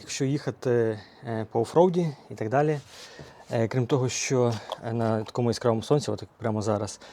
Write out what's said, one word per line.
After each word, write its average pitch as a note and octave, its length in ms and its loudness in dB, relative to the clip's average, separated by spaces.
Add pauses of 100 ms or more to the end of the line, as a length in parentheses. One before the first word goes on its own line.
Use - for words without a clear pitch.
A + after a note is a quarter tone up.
якщо - 240 -4
їхати, A#2+ 760 0 (240)
е, A2 260 -6
по A#2 100 0
офроуді E3+ 560 4 (140)
і - 40 -10
так A2 140 -4
далі, D3 320 2 (680)
е, A#2 180 2
крім B2+ 180 0
того, C3 220 2
що, A#2+ 440 2 (320)
е, A2+ 80 -6
на A2 320 0
такому A#2+ 260 0
яскравому A2+ 320 0
сонці, C#3 280 0
от G#2+ 120 -6
як G2+ 160 -16
прямо G#2+ 240 -2
зараз, G#2 380 -2 (120)